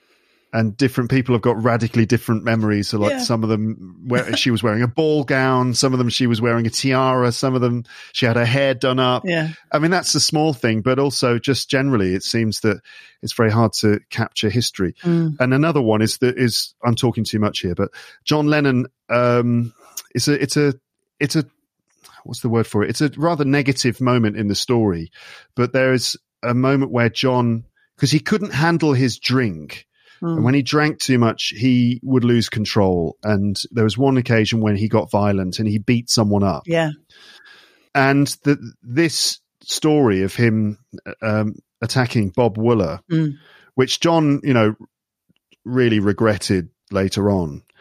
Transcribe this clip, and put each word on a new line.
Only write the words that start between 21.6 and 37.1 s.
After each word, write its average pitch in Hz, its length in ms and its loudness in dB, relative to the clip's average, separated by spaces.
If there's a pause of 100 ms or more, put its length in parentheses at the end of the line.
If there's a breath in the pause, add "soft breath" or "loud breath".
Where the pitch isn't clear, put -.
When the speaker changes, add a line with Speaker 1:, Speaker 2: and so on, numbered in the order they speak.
Speaker 1:
what's - 160 -12
the 123 100 -4
word 113 160 2
for 104 180 -2
it? - 60 -2
It's 117 120 -4
a 147 140 0
rather 151 300 0
negative 135 560 0
moment 120 360 0
in 107 100 -2
the 101 80 0
story, 101 560 0 (440 loud breath)
but 120 180 -2
there 131 200 2
is - 240 -2 (240)
a 120 140 -2
moment 135 360 0
where 120 180 2
John, 120 560 0 (340)
'cause 139 100 2
he 156 100 2
couldn't 202 360 -2
handle 156 380 2
his 127 260 0
drink, 101 640 -4 (360 soft breath)
Speaker 2:
Mm. 170 140 -2
Speaker 1:
and 135 80 0
when 120 100 2
he 143 100 2
drank 151 360 0
too 131 180 2
much, 117 380 0
he 123 480 2
would 127 220 2
lose 120 240 2
control. 95 720 0
And 101 340 -2 (140)
there 113 140 0
was 107 120 0
one 135 200 2
occasion 117 420 2
when 107 160 0
he 107 140 -2
got 104 200 0
violent 101 500 0
and 110 100 -2
he 104 80 -2
beat 117 320 -2
someone 101 340 2
up. - 220 -2
Speaker 2:
Yeah. 165 240 -2 (1080 loud breath)